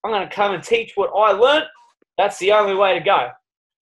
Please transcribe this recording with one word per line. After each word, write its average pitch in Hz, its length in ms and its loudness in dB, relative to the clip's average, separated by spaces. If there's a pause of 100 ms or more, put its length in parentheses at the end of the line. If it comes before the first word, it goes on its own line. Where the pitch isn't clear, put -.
I'm 208 60 -8
gonna 190 180 -4
come 202 260 -2
and 160 80 -8
teach 226 340 -4
what 190 180 -2
I 208 180 4
learnt." 269 340 2 (520)
That's 202 200 -2
the 196 140 0
only 208 220 2
way 190 200 2
to 214 100 -2
go. 151 260 0 (520)